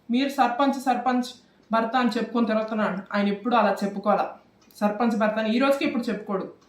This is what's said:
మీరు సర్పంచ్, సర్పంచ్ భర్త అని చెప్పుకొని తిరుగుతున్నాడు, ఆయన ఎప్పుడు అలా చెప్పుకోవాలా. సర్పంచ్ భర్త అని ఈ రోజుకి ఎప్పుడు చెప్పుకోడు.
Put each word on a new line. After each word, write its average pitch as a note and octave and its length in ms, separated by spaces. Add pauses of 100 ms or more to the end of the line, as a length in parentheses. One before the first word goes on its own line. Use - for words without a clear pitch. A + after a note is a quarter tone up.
(120)
మీరు C4 180
సర్పంచ్, C4 440
సర్పంచ్ B3 720 (280)
భర్త A3+ 240
అని A#3+ 220
చెప్పుకొని A#3 300
తిరుగుతున్నాడు, G#3+ 720
ఆయన G3+ 100
ఎప్పుడు G#3+ 280
అలా G3+ 280
చెప్పుకోవాలా. G3 540 (420)
సర్పంచ్ G#3 380
భర్త G#3+ 160
అని A3 220
ఈ B3+ 40
రోజుకి C#4 260
ఎప్పుడు C#4 180
చెప్పుకోడు. F#3+ 500 (160)